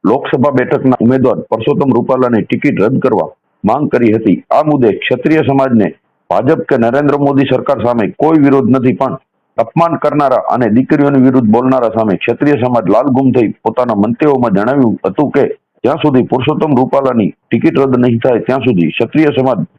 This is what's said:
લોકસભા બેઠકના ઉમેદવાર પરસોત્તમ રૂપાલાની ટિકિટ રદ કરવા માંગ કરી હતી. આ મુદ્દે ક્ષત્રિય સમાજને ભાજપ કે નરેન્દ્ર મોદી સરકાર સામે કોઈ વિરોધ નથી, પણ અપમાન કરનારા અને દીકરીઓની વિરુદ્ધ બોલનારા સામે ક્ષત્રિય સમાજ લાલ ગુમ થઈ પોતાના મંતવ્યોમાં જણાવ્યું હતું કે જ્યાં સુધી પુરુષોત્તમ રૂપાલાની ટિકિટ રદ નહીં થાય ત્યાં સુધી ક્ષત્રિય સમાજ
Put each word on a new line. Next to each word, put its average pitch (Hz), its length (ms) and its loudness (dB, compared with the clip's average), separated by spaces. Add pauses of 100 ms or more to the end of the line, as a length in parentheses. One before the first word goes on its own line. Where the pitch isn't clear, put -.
લોકસભા 139 460 0
બેઠકના 131 500 0
ઉમેદવાર 127 340 2
પરસોત્તમ 131 600 -2
રૂપાલાની 120 480 0
ટિકિટ 120 380 -4
રદ 117 180 0
કરવા 104 300 -2 (360)
માંગ 127 260 -2
કરી 120 220 2
હતી. 110 380 0
આ 139 120 2
મુદ્દે 135 340 2
ક્ષત્રિય 147 420 -2
સમાજને 127 560 0 (360)
ભાજપ 120 280 0
કે 151 200 -2
નરેન્દ્ર 143 400 0
મોદી 139 260 0
સરકાર 127 400 -2
સામે 117 340 0
કોઈ 156 200 2
વિરોધ 135 320 2
નથી, 127 220 2
પણ 123 260 -4 (400)
અપમાન 160 380 0
કરનારા 143 400 0
અને 117 320 0
દીકરીઓની 139 540 2
વિરુદ્ધ 127 280 2
બોલનારા 123 380 2
સામે 110 280 0
ક્ષત્રિય 143 360 -2
સમાજ 117 360 -2
લાલ 107 140 2
ગુમ 135 280 0
થઈ 117 180 2
પોતાના 117 460 -4
મંતવ્યોમાં 120 560 0
જણાવ્યું 113 540 0
હતું 110 260 -2
કે - 180 0 (360)
જ્યાં 139 120 0
સુધી 131 260 0
પુરુષોત્તમ 147 540 -2
રૂપાલાની 127 540 0
ટિકિટ - 480 -2
રદ 135 200 2
નહીં 123 200 2
થાય 120 200 0
ત્યાં 131 220 -2
સુધી 92 300 0
ક્ષત્રિય 143 340 -2
સમાજ 131 340 0 (200)